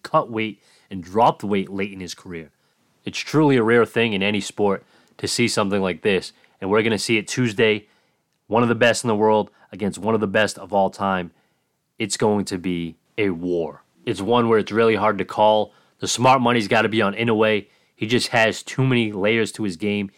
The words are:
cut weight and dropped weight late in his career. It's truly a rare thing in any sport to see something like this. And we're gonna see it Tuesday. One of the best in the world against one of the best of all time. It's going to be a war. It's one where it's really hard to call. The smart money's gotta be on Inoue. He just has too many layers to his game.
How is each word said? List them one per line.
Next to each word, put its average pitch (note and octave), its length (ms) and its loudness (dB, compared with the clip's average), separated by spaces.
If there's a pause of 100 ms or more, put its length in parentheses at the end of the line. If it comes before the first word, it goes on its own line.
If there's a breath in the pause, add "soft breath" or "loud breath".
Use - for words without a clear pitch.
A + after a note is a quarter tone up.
cut D3 260 -2
weight A2 320 -6 (280 soft breath)
and F#2+ 120 -10
dropped A2 420 0
weight G2 260 -2
late G2 240 -6
in F#2+ 80 -14
his F2 120 -12
career. E2 380 -14 (540)
It's - 140 -8
truly C#3+ 360 2
a A#2 80 4
rare A2+ 220 4
thing A2+ 260 0
in F#2+ 100 -2
any G#2 200 0
sport G2 420 -2 (340 soft breath)
to G2+ 100 -6
see A#2 200 0
something G2+ 340 0
like F2+ 200 -4
this. F#2+ 320 -2 (260 soft breath)
And F#2 100 -6
we're G#2+ 140 2
gonna A2 140 0
see A2+ 200 0
it G#2 100 -4
Tuesday. A2 600 0 (600)
One A2+ 160 2
of A#2 60 2
the A#2 60 0
best A2+ 300 2
in - 20 -2
the A2 80 0
world G#2+ 360 2 (200 soft breath)
against F#2+ 280 -6
one G#2+ 160 0
of G#2+ 60 -2
the G#2+ 60 0
best G2+ 300 0
of F#2+ 160 -10
all G2 160 2
time. F#2 420 -4 (680)
It's G#2 200 -6
going G#2 280 0
to G2 120 -6
be E2+ 400 -6 (200)
a G#2 120 0
war. E2+ 540 -4 (220)
It's G2+ 140 -4
one A#2 300 2
where A2+ 100 4
it's G2 120 -4
really A2+ 240 2
hard G#2 240 0
to F#2 60 -4
call. G#2+ 460 2 (280 soft breath)
The F#2+ 80 -8
smart B2+ 340 2
money's A#2+ 260 2
gotta A2 220 2
be A2 120 0
on G2+ 120 0
Inoue. A2 540 0 (280 soft breath)
He A2 120 -6
just A#2 220 0
has A2 340 2
too - 220 -2
many A#2+ 260 2
layers G#2 420 0
to A2+ 100 -8
his F#2 140 -4
game. G#2 400 -2